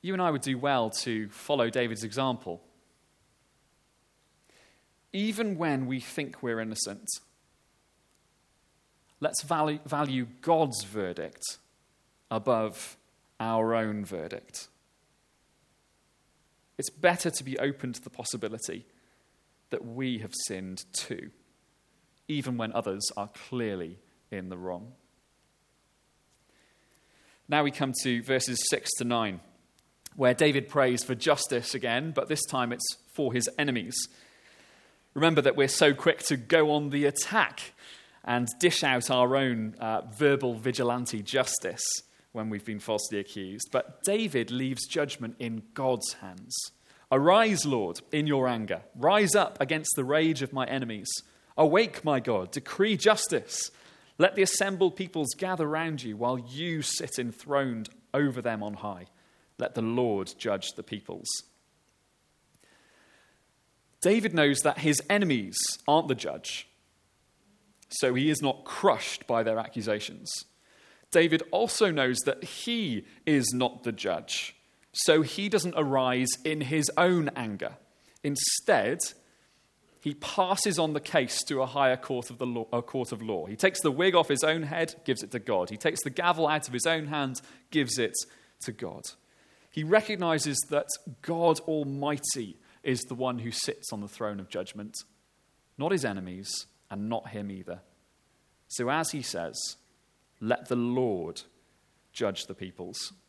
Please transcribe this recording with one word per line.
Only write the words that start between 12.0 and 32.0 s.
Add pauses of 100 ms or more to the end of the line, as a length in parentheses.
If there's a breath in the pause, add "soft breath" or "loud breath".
above (440)
our
own
verdict. (2000)
It's
better
to
be
open
to
the
possibility (840 soft breath)
that
we
have (120)
sinned
too, (960)
even
when
others
are
clearly (320 soft breath)
in
the
wrong. (2500 soft breath)
Now
we
come (100)
to
verses
six
to
nine, (760)
where
David
prays
for
justice
again,